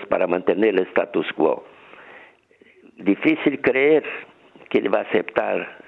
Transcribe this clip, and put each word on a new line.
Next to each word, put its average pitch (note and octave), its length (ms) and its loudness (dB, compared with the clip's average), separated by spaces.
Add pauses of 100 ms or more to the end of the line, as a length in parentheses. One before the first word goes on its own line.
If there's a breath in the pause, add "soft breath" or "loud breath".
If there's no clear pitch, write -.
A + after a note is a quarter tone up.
para F#2 200 0
mantener F#2 480 2
el F#2 40 2 (100)
status F2 360 -2 (100)
quo. D2 280 0 (1300 loud breath)
Difícil C3+ 640 0
creer C#3+ 440 2 (680)
que A#2 60 2
él G#2 120 -2
va G#2 100 2
a - 20 -6
aceptar - 760 -4 (100)